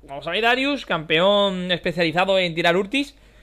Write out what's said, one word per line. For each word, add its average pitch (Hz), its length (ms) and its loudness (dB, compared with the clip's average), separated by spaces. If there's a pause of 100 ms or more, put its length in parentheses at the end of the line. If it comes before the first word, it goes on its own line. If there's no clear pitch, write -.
Vamos 139 240 -12
a 170 40 -6
ver, 208 120 -2
Darius, 262 420 0
campeón 185 840 0
especializado 180 680 0
en 180 160 0
tirar 170 240 2
ultis. 262 400 -4 (260)